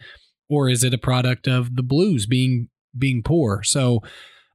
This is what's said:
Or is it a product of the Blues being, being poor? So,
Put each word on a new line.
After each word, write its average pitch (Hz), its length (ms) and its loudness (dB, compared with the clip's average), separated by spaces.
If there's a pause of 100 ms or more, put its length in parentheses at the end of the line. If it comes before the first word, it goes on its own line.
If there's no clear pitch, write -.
(500)
Or 143 200 2
is 123 140 2
it 123 100 0
a 120 60 0
product 127 480 0
of 123 280 0
the 131 80 -2
Blues 139 440 0
being, 127 400 0 (280)
being 127 280 -2
poor? 117 400 0
So, 123 400 0 (520)